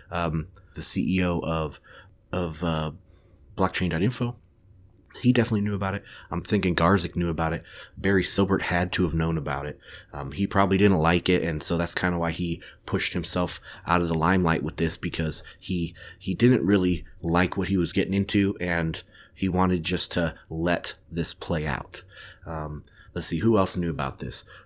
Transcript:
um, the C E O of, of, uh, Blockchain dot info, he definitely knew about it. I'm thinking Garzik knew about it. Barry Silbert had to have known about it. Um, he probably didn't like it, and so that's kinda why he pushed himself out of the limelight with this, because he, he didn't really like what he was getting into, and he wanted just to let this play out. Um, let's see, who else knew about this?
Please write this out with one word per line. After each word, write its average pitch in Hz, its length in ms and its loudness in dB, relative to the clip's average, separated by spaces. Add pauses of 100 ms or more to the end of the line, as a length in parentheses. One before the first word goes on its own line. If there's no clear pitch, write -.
(100)
um, 82 380 -2 (260)
the 82 80 -10
C - 360 0
E 92 60 2
O 85 160 0
of, 80 400 -4 (500)
of, 85 320 -4
uh, 78 300 -2 (640)
Blockchain 92 340 0
dot 82 120 0
info, 120 340 -2 (840)
he 123 120 4
definitely 110 280 2
knew 101 160 -2
about 95 180 -2
it. 101 80 -6 (260)
I'm 85 140 -4
thinking 95 320 2
Garzik 87 400 4
knew 87 140 0
about 82 240 -2
it. 82 100 -4 (340)
Barry 95 280 2
Silbert 98 380 2
had 90 280 0
to 95 140 2
have 78 100 0
known 80 240 2
about 69 260 -4
it. - 140 -10 (340)
Um, 71 200 -8
he 87 120 -2
probably 98 320 4
didn't 98 220 6
like 82 300 4
it, 90 160 4
and 78 180 -2
so 87 140 -2
that's 85 180 -2
kinda 87 240 0
why 85 140 0
he 85 280 -4 (240)
pushed - 280 -4
himself 90 480 -4 (260)
out 87 160 4
of 85 60 0
the 82 60 0
limelight 82 500 2
with 80 120 -6
this, 82 200 0
because 80 480 -6 (160)
he, 87 340 -4 (240)
he 95 160 -4
didn't 120 320 4
really 92 380 4 (180)
like 87 340 2
what 92 120 -2
he 95 80 2
was 87 160 0
getting 95 200 0
into, 98 480 2
and 85 440 -2 (280)
he 95 160 -2
wanted 90 360 2
just 90 260 -2
to 82 240 0 (160)
let 85 460 -2 (160)
this 82 200 -4
play 78 320 -4
out. - 380 -6 (420)
Um, 76 380 -10 (320)
let's 85 140 -6
see, 82 100 -2
who 110 180 4
else 95 200 2
knew 87 140 -2
about 69 280 -6
this? - 260 -10 (220)